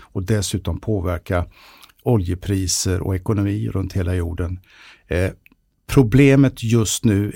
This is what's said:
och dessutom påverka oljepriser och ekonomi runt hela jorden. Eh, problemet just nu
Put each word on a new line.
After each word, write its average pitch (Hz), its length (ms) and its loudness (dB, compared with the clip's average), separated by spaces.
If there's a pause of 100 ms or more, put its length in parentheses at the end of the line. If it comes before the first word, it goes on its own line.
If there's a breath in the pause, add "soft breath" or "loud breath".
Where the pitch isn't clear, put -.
och - 200 -8
dessutom 98 580 -2
påverka 90 680 -2 (560 loud breath)
oljepriser 92 1000 -2
och 95 140 -2
ekonomi 101 540 -2
runt 95 240 -4
hela 90 220 -2
jorden. 87 460 -4 (460 loud breath)
Eh, 90 240 -2 (560)
problemet 135 760 4
just 113 420 0
nu 101 320 2